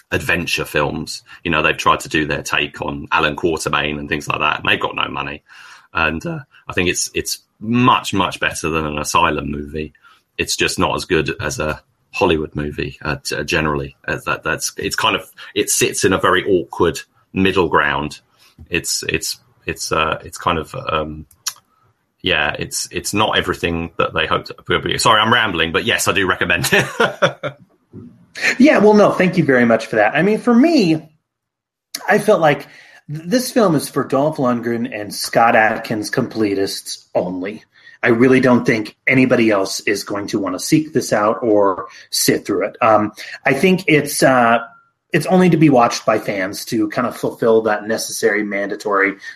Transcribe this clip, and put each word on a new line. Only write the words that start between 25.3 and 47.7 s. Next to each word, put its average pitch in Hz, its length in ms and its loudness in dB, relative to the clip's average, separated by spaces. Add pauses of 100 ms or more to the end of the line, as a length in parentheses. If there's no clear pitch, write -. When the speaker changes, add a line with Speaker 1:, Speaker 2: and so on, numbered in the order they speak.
Speaker 1:
rambling, 92 400 0
but 85 140 -2
yes, 101 220 0
I 98 60 0
do 92 140 0
recommend 90 440 0
it. - 880 -2
<laughs> - 100 -20 (880)
Speaker 2:
Yeah, 262 220 6
well, 208 140 6
no, 202 180 6
thank 185 260 0
you 165 60 4
very 127 220 4
much 113 220 2
for 117 100 -2
that. 107 180 4
I 151 60 2
mean, 214 180 2
for 240 140 2
me, 233 560 4 (960)
I 202 120 4
felt 208 220 4
like 151 260 2 (400)
th-, 156 180 -10
this 247 260 0
film 190 240 4
is 131 140 -2
for 131 140 -4
Dolph 139 340 0
Lundgren 120 560 -2
and 104 200 -8
Scott 117 420 2
Adkins 110 560 0
completists 101 1000 -2
only. 92 500 -4 (380)
I 117 80 2
really 127 300 6
don't 123 260 4
think 110 300 -2 (120)
anybody 123 420 4
else 95 320 0
is 101 220 -2
going 101 240 -8
to 107 120 -2
wanna 92 200 -4
seek 156 340 0
this - 180 -2
out 110 300 2
or 101 460 2 (240)
sit - 340 0
through 98 220 -2
it. - 140 -10
Um, 107 300 4 (340)
I 139 80 2
think 185 340 2
it's, 147 360 2
uh, 123 360 4 (520)
it's - 140 0
only 185 240 6
to 160 80 4
be 156 120 6
watched 120 360 4
by 110 140 2
fans 98 460 -6
to 107 240 0
kind 120 180 -4
of - 100 -8
fulfill 113 460 2
that 104 240 -2